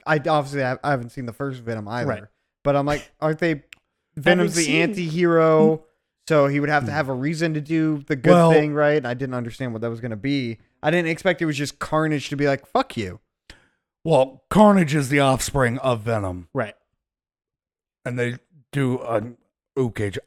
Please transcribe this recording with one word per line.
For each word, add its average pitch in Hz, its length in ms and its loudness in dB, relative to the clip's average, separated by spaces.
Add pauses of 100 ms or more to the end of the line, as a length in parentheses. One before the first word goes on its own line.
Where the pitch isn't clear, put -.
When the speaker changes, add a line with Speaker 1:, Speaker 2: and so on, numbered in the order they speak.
Speaker 1:
I, 156 100 2
obviously, 143 480 -2
I, 127 200 -2
I 143 80 0
haven't 120 200 -4
seen 127 140 -12
the 113 80 -10
first 131 280 -10
Venom 113 260 -8
either. 117 220 -4
Speaker 2:
Right. 98 140 -6 (400)
Speaker 1:
But 143 120 2
I'm 139 100 2
like, 147 300 -4
Speaker 2:
<laughs> - 60 -12
Speaker 1:
aren't 156 180 -2
they, 170 100 0
Speaker 2:
Haven't 151 140 -4 (540)
Speaker 1:
Venom's 175 380 2
the 170 80 2
Speaker 2:
seen 151 180 2
Speaker 1:
anti-hero, 160 1000 2 (440)
so 147 200 4
he 143 120 0
would 147 100 -2
have 147 140 2
to 110 80 -6
Speaker 3:
Hmm. 143 40 -6
Speaker 1:
have 151 140 -2
a 135 40 -4
reason 156 400 -4
to 151 80 -4
do 156 460 -2
the 151 100 -2
good 143 140 2
Speaker 3:
Well 170 200 6
Speaker 1:
thing, 151 220 4
right? 147 240 2
And 127 100 -2
I 120 60 -4
didn't 127 220 -6
understand 120 360 -6
what 113 120 -8
that 120 60 -4
was 117 120 -10
gonna 113 160 -8
be. 127 400 -4 (260)
I 151 80 2
didn't 170 180 0
expect 170 320 -2
it 170 40 0
was 151 120 -2
just 143 220 -6
Carnage 156 500 -2
to 147 60 -6
be 143 120 0
like, 139 200 -2
"Fuck - 300 -4
you." 95 220 -8 (840)
Speaker 3:
Well, 135 460 2
Carnage 190 460 6
is 139 140 -2
the 143 120 2
offspring 131 580 0
of 127 220 -2
Venom. 98 520 -6
Speaker 2:
Right. 113 220 -6 (1300)
Speaker 3:
And 123 140 -6
they 120 180 -4 (360)
do 127 280 0
an 117 360 -4 (400)
okay 110 320 -2
jo-, - 180 -10